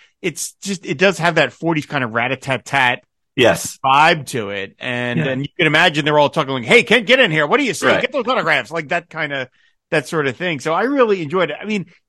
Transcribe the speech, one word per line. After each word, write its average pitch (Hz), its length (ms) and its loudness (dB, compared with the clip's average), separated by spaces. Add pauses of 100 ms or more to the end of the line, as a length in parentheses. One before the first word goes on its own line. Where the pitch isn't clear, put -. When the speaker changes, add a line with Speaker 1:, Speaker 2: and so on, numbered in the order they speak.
(220)
Speaker 1:
it's - 300 -6 (100)
just, 196 240 -6
it 180 100 -4
does 185 220 2
have 165 160 0
that 147 180 0
forties 160 320 -2
kind 139 200 -4
of 113 100 -6
rat-a-tat-tat 127 880 -2 (340)
Speaker 2:
Yes. - 480 2
Speaker 1:
vibe 147 440 4
to 107 220 -6
it. 98 280 -8
And, 123 400 -4
Speaker 2:
Yeah. 156 100 -2
Speaker 1:
and 131 140 -4
you 143 140 -8
can 175 100 2
imagine 156 380 2
they're 151 140 2
all 143 120 4
talking 139 240 -4
like, 123 100 -6
"Hey, 208 200 6
Kent, 220 220 2
get 254 140 4
in 226 100 2
here. 151 160 0
What 196 120 2
do 294 60 0
you 214 100 -2
see? - 120 -2
Speaker 2:
Right. - 140 4
Speaker 1:
Get - 120 -4
those 254 140 -4
autographs." 156 440 0
Like 160 180 -8
that 170 220 -4
kinda, 143 400 -6 (400)
that 156 180 -2
sort 156 180 -2
of 127 100 -4
thing. 165 240 -4
So 156 120 -4
I 180 120 0
really 240 380 2
enjoyed 156 280 -2
it. 147 100 -10
I - 40 -14
mean, 208 220 -4 (220)